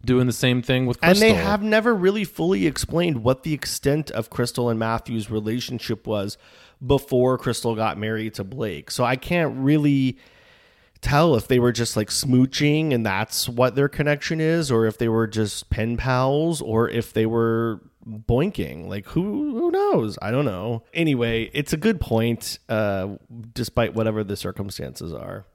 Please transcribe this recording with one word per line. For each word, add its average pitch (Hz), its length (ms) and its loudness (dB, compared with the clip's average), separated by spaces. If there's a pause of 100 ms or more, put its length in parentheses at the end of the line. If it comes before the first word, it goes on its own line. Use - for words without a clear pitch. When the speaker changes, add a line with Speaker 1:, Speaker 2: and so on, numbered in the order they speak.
Speaker 1:
doing 127 240 4
the 120 60 0
same 123 300 2
thing 127 240 0
with 123 160 -2
Speaker 2:
And 170 140 8
Speaker 1:
Crystal. 220 120 6
Speaker 2:
they 208 60 6
have 196 260 0
never 220 320 2
really 196 320 2
fully 185 400 0
explained 151 580 0
what 131 200 2
the 156 100 -2
extent 147 580 -2
of 110 200 -6
Crystal 123 380 -2
and 113 100 0
Matthew's 113 500 -4
relationship 110 800 -4
was 104 300 -4 (480)
before 127 520 2
Crystal 117 380 -2
got 107 240 -2
married 110 340 -4
to 101 100 -8
Blake. 101 480 -8
So 123 140 0
I 127 100 2
can't 151 440 -2
really 139 580 2 (840)
tell 147 340 4
if 104 120 0
they 123 120 4
were 120 120 4
just, 113 240 -2
like, 107 140 0
smooching 143 840 2
and 113 100 0
that's 101 420 -2
what 123 280 0
their 143 120 2
connection 147 540 -2
is, 160 300 0
or 113 160 4
if 107 100 -4
they 120 100 0
were 113 200 2
just 104 420 -4
pen 113 280 -2
pals, 139 640 0
or 113 280 0
if - 240 -4
they 110 140 2
were 113 520 0 (260)
boinking. 107 840 -2
Like, 101 160 -8
who, 220 520 -4
who 339 140 0
knows? 330 500 0
I 104 100 -4
don't 135 120 0
know. 113 400 -4 (100)
Anyway, 117 600 0
it's 143 180 -2
a 156 60 0
good 196 240 0
point, 113 680 0
uh, 104 400 -2 (460)
despite 117 400 -2
whatever 110 320 0
the 101 100 -4
circumstances 90 800 -8
are. 92 420 -12